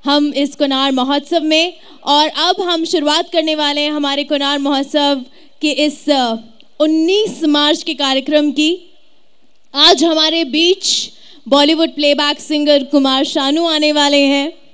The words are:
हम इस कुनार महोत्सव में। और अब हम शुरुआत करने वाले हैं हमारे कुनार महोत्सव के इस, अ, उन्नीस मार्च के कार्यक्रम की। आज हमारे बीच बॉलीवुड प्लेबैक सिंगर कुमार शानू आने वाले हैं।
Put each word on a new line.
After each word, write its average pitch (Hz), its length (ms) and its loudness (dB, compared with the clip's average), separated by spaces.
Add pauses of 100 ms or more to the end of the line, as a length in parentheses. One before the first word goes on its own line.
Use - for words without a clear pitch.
हम 294 280 0
इस 285 220 -2
कुनार 277 360 0
महोत्सव 285 500 0
में। 320 360 0 (260)
और 294 240 2
अब 339 340 -2
हम 339 240 -2
शुरुआत 320 440 -2
करने 320 260 -2
वाले 294 260 -2
हैं 294 100 -2
हमारे 285 320 -4
कुनार 285 360 -2
महोत्सव 277 680 -2 (360)
के 302 100 0
इस, 294 380 -2
अ, 254 260 2 (440)
उन्नीस 320 640 0
मार्च 294 400 0
के 320 100 -8
कार्यक्रम 277 580 0
की। 320 440 -2 (800)
आज 302 280 4
हमारे 320 400 0
बीच 320 680 0 (380)
बॉलीवुड 294 420 2
प्लेबैक 285 500 0
सिंगर 294 440 2
कुमार 269 420 2
शानू 302 400 -2
आने 302 260 0
वाले 285 300 2
हैं। 277 420 -2 (100)